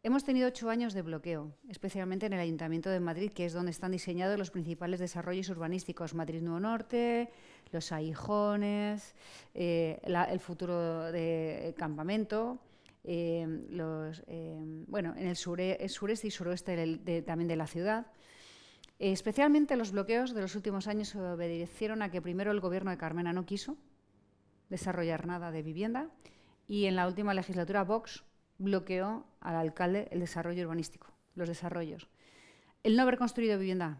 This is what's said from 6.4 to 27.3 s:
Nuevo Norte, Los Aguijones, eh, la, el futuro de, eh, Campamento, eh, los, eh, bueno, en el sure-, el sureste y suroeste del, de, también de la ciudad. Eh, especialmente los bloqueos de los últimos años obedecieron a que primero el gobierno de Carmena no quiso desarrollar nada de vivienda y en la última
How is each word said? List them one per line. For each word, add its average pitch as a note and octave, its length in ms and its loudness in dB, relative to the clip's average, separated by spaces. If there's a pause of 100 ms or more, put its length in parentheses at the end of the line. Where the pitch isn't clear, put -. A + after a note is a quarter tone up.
Nuevo E3+ 180 -2
Norte, A#3 720 2 (420)
Los E3 220 -4
Aguijones, G#3 1200 0 (380)
eh, E3+ 540 2
la, F3 180 4
el F#3 160 0
futuro E3 720 -2
de, E3 560 0
eh, D#3+ 60 -6
Campamento, G#3 840 -2 (440)
eh, E3+ 420 0 (220)
los, D#3+ 580 -6
eh, D#3+ 320 -10 (300)
bueno, F3 300 -2
en F#3 80 -2
el F3 100 0
sure-, F3+ 420 0
el G3 120 -4
sureste G#3+ 380 -2
y - 20 -2
suroeste F3+ 460 -2
del, D#3+ 280 0
de, E3+ 160 0
también E3+ 280 0
de E3 80 2
la D#3+ 100 0
ciudad. G#3 400 0 (920)
Eh, G3 140 2
especialmente C#4+ 640 6
los A3 160 0
bloqueos A3+ 400 2
de A3 80 -2
los F#3+ 140 -2
últimos G3 320 -2
años G#3+ 280 -2
obedecieron F3 840 -2
a G3+ 100 -2
que F3 120 -2
primero F#3 300 0
el G3+ 80 2
gobierno F#3 300 0
de F3+ 60 -2
Carmena E3+ 380 0
no F3+ 100 0
quiso G3+ 320 -4 (920)
desarrollar E3+ 560 -2
nada F3 240 -4
de D#3+ 120 -4
vivienda G#3+ 460 -2 (580)
y G3+ 200 2
en F#3+ 100 4
la F3+ 100 6
última G3 280 2